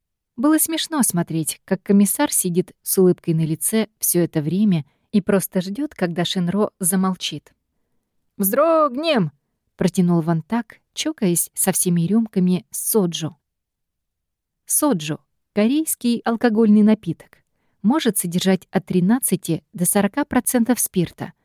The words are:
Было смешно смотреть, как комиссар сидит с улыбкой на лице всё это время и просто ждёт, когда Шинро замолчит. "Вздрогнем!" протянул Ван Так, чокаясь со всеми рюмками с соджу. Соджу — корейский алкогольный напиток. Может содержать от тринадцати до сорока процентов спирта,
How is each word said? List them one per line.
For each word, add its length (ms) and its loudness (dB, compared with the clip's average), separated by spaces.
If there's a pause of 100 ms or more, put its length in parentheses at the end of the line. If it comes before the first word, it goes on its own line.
(360)
Было 220 2
смешно 440 -2
смотреть, 640 -4
как 180 -4
комиссар 480 2
сидит 420 -2 (100)
с 160 -2
улыбкой 360 2
на 120 0
лице 420 -2 (100)
всё 220 0
это 220 -2
время 420 0 (280)
и 80 2
просто 400 -2
ждёт, 340 -8
когда 300 -4
Шинро 460 -2 (100)
замолчит. 760 -4 (840)
"Вздрогнем!" 920 0 (440)
протянул 440 2
Ван 220 -2
Так, 380 -8 (120)
чокаясь 640 -4
со 180 -2
всеми 300 0
рюмками 680 0
с 200 -8
соджу. 460 -2 (1300)
Соджу — 540 -2 (360)
корейский 720 0
алкогольный 560 4
напиток. 560 0 (440)
Может 360 0
содержать 520 -2
от 160 -4
тринадцати 880 0
до 140 -2
сорока 380 0
процентов 540 0
спирта, 540 -4 (120)